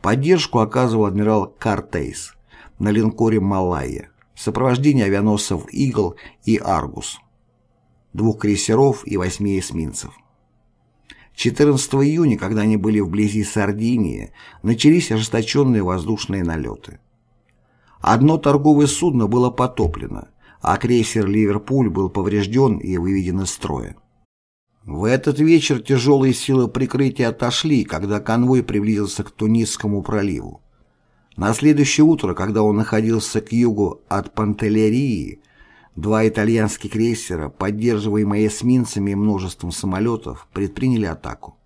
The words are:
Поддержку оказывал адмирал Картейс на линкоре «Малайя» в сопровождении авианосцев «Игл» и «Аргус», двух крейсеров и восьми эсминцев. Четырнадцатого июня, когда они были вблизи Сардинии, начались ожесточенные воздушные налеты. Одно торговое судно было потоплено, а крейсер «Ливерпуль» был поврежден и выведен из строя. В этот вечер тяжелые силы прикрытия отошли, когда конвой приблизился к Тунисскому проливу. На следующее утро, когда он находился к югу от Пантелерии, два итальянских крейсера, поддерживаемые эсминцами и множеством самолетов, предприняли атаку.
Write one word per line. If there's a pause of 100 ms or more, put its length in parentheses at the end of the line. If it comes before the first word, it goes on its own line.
Поддержку
оказывал
адмирал (100)
Картейс (420)
на
линкоре
«Малайя» (240)
в
сопровождении
авианосцев
«Игл» (280)
и
«Аргус», (960)
двух
крейсеров
и
восьми
эсминцев. (1200)
Четырнадцатого
июня,
когда
они
были
вблизи
Сардинии, (280)
начались
ожесточенные
воздушные
налеты. (1000)
Одно
торговое
судно
было
потоплено, (340)
а
крейсер
«Ливерпуль»
был
поврежден
и
выведен
из
строя. (880)
В
этот
вечер
тяжелые
силы
прикрытия
отошли,
когда
конвой
приблизился
к
Тунисскому
проливу. (760)
На
следующее
утро,
когда
он
находился
к
югу
от
Пантелерии, (560)
два
итальянских
крейсера,
поддерживаемые
эсминцами
и
множеством
самолетов,
предприняли
атаку.